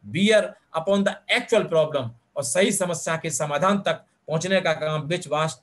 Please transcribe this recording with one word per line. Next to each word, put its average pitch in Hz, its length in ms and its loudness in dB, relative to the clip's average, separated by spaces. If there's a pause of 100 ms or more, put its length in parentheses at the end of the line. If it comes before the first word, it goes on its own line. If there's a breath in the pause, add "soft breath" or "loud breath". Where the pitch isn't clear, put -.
(160)
bear 208 260 4 (360 loud breath)
upon 196 200 0
the 196 420 -2
actual 190 320 0
problem, 143 360 0 (280)
और 147 60 -4
सही 190 300 2
समस्या 170 440 -2
के 160 140 -6
समाधान 156 480 0
तक 170 160 -2 (340)
पहुंचने 175 320 0
का 175 120 0
काम 151 360 -2
which 180 200 -4
vast 151 340 -2